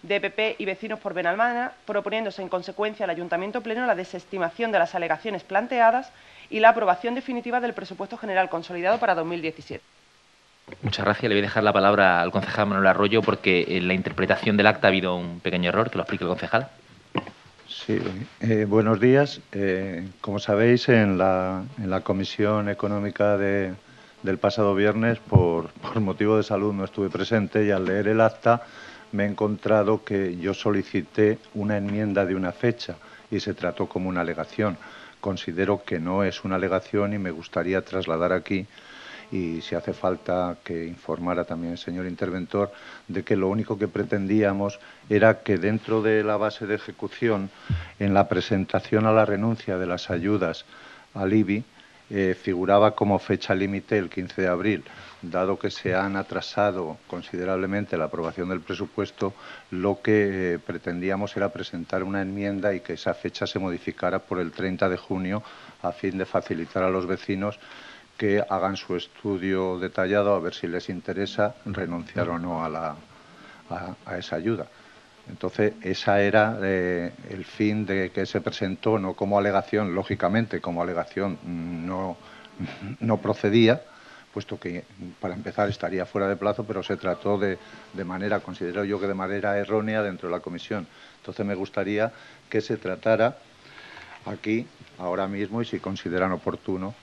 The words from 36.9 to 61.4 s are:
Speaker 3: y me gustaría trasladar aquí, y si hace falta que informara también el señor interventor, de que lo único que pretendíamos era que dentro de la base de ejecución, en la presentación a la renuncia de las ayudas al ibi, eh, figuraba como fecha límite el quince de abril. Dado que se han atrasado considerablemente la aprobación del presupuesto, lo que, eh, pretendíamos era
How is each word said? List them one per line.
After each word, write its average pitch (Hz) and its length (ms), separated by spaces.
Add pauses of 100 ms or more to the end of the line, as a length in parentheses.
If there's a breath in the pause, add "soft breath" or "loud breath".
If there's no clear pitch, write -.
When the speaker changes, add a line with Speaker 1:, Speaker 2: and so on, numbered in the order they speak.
Speaker 3:
y 107 40
me 92 140
gustaría 85 500
trasladar 87 500
aquí, 92 360 (680 loud breath)
y 82 280
si - 140
hace 87 180
falta 90 680
que 82 240
informara 85 600
también 85 260
el 85 60
señor 90 280
interventor, 92 680 (340 loud breath)
de 90 160
que 104 140
lo 95 100
único 104 320
que 104 80
pretendíamos 101 880 (320 loud breath)
era 104 300
que 101 180
dentro 110 440
de 107 200
la 107 140
base 104 320
de 104 80
ejecución, 101 760 (480 loud breath)
en 101 160
la 98 140
presentación 95 800
a 110 80
la 110 100
renuncia 104 540
de 90 100
las 87 220
ayudas 90 560 (480 loud breath)
al 98 180
ibi, 107 320 (460 soft breath)
eh, 98 280
figuraba 98 560
como 101 260
fecha - 360
límite 98 420
el 90 120
quince 92 320
de 92 80
abril. 90 340 (380 loud breath)
Dado 92 360
que 98 140
se 92 240
han 98 220
atrasado 92 800 (100)
considerablemente 95 880
la 80 100
aprobación 82 440
del 90 100
presupuesto, 98 760 (360 loud breath)
lo 95 320
que, 95 540
eh, - 40
pretendíamos 92 800
era 98 160